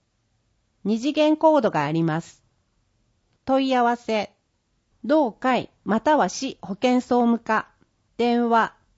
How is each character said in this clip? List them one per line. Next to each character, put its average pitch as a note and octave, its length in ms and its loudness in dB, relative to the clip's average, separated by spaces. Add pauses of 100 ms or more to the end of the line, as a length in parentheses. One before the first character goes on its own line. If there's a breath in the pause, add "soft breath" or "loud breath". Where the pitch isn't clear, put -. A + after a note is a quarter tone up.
(840)
二 G#3+ 160 -2
次 C4+ 120 -4
元 D4+ 260 2
コ D#4 200 4
ー C#4 40 2
ド G#3+ 80 2
が D#3 160 -2
あ D3 60 -4
り E3 120 0
ま E3 180 -2
す。 - 220 -20 (1040)
問 C4+ 220 0
い C4 80 0
合 B3 80 2
わ A#3+ 140 0
せ、 A3 380 -6 (680)
同 C4+ 280 0
会 B3 400 -4 (120)
ま G#3 160 -2
た D4+ 160 2
は G3 140 2
市 - 320 -10
保 F#3+ 140 -10
健 B3+ 260 0
総 B3 200 0
務 A#3 180 2
課。 - 280 -4 (500)
電 A#3+ 320 0
話、 A3+ 260 0 (220)